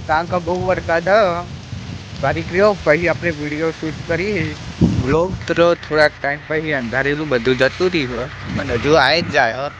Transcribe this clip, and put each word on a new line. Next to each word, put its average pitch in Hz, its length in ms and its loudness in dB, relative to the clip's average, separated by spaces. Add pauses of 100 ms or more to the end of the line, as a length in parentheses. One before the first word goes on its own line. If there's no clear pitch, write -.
કારણ 160 220 0
કે 180 140 -2
બહુ 170 220 -2
વરસાદ 170 460 0
હ. 202 120 4 (960)
બારીક 160 340 -2
રહ્યો, 202 240 4
પછી 165 320 2
આપણે 160 240 0
વીડિયો 151 400 -4
શૂટ 156 320 -8
કરીએ, 170 400 -2 (560)
વ્લોગ. 156 300 2 (140)
તો 170 100 -4 (220)
થોડાક 151 380 2
ટાઈમ 143 280 -4
પછી 156 320 -4
અંધારેલું 139 560 -2
બધું 127 260 2
જતું 135 340 2
રહ્યું 147 220 -2
હોય, 120 160 -6 (220)
પણ - 260 -4
હજુ 135 200 2
આવી 151 260 6
જ 170 100 -4
જાય, 123 280 2
હ. 143 200 -6